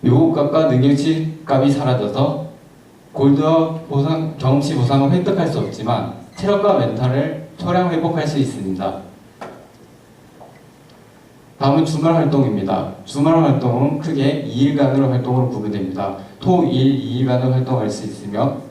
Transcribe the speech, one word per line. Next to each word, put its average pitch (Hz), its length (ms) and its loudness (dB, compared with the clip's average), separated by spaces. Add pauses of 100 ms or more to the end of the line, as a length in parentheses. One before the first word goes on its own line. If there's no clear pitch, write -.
요구값과 143 640 4
능력치 143 760 2
값이 139 260 2
사라져서 123 720 -2 (720)
골드업 156 720 2
보상, 156 480 -2
경험치 143 380 0
보상을 139 380 2
획득할 180 360 0
수 - 120 -4
없지만 - 540 -4 (220)
체력과 202 420 2
멘탈을 127 720 -2 (100)
소량 175 320 0
회복할 156 360 -2
수 143 120 -2
있습니다. 98 640 -4 (2500)
다음은 143 280 4
주말 160 300 0
활동입니다. 113 760 0 (120)
주말 160 360 2
활동은 131 600 2
크게 139 460 -2
이일간으로 135 640 2
활동으로 127 380 0
구분됩니다. 98 680 -6 (240)
토, 180 240 2
일, 131 320 2
이일간으로 127 580 0
활동할 127 340 -2
수 - 160 -8
있으며 104 540 -4 (120)